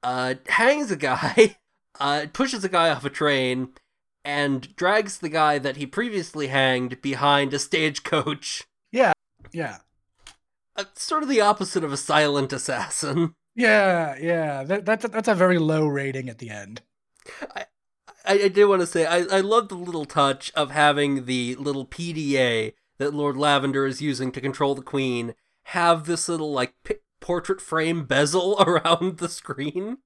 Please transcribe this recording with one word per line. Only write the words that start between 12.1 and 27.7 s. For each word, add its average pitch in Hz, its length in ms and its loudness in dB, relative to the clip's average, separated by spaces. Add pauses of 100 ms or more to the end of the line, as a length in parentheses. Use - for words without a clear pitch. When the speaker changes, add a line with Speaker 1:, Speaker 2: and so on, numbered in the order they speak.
Speaker 1:
assassin. 143 840 -2 (200)
Speaker 2:
Yeah, 190 680 2
yeah. 156 440 -2
That, 190 200 -4
that's 220 200 0
a, 240 40 -4
that's 220 200 -4
a 220 80 4
very 180 220 4
low 156 280 2
rating 135 420 -4
at 113 100 -14
the 117 120 -14
end. 104 320 -14 (720)
Speaker 1:
I, 208 120 -10 (600)
I, 190 60 2
I 202 160 4
do 202 200 6
wanna 185 180 4
say, 165 200 0
I, 170 120 2
I 185 240 2
love 208 260 2
the 190 80 -10
little 175 280 -6
touch 139 520 0
of 143 160 -2
having 143 540 2
the 123 280 -2
little 139 300 -6
P 170 280 -10
D 147 240 -2
A 113 380 2 (240)
that 143 160 -2
Lord 143 220 -2
Lavender 139 500 2
is 135 160 -6
using 131 300 -2
to 135 80 -10
control 135 340 0
the 135 80 -12
Queen 123 540 -4 (300)
have 170 400 2
this 170 220 -2
little, 160 220 -4
like, 127 320 -2
pi-, - 140 -4 (240)
portrait 175 400 -2
frame 160 460 -2